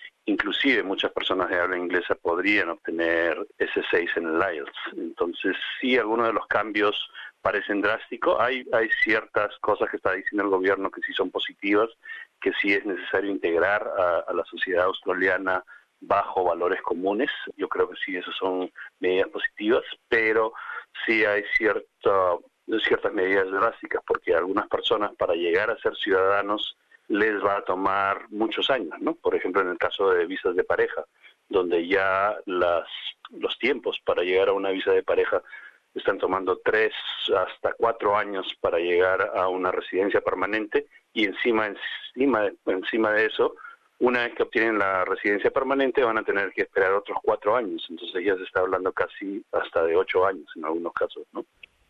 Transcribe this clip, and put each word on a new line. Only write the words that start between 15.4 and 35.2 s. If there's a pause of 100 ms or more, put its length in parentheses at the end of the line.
bajo
valores
comunes. (260)
Yo
creo
que
sí,
esas
son (260)
medidas
positivas, (240)
pero (500)
sí
hay (140)
cierta, (460)
ciertas
medidas
drásticas,
porque
a
algunas
personas
para
llegar
a
ser
ciudadanos (300)
les
va
a
tomar
muchos
años,
¿no?
Por
ejemplo,
en
el
caso
de
visas
de
pareja, (440)
donde
ya (100)
las, (500)
los
tiempos
para
llegar
a
una
visa
de
pareja (520)